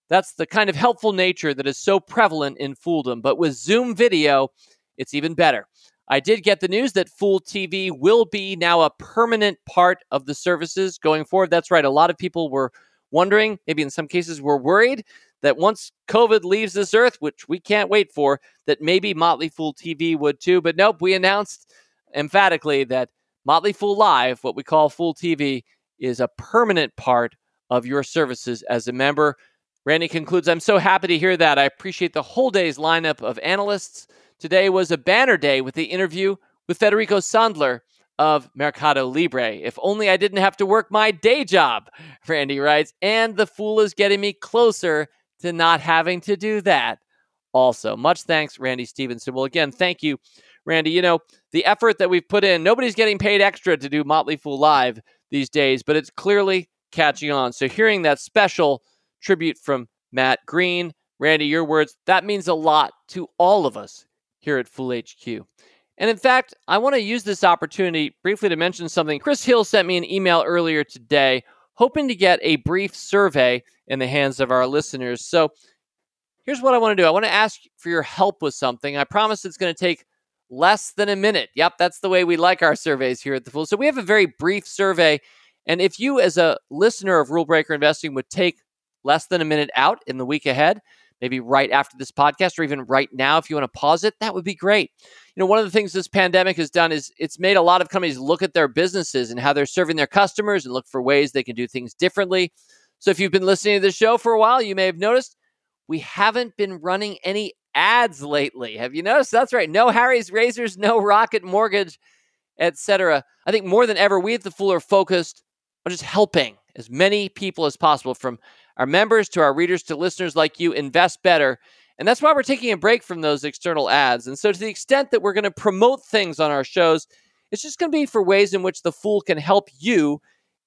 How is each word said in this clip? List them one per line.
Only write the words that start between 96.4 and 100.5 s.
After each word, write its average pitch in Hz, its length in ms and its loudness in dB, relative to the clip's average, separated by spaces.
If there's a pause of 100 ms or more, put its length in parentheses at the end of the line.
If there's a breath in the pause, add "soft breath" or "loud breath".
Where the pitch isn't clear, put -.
has 156 120 -4
done 165 220 2
is 147 260 -6
it's 156 200 -8
made 190 180 2
a 175 60 4
lot 180 180 6
of 165 80 -4
companies 170 300 -4
look 156 240 -2
at 185 100 -4
their 156 160 2
businesses 151 640 -2
and 120 100 -10
how 143 140 2
they're 143 100 0
serving 165 320 -2
their 143 100 0
customers 202 600 0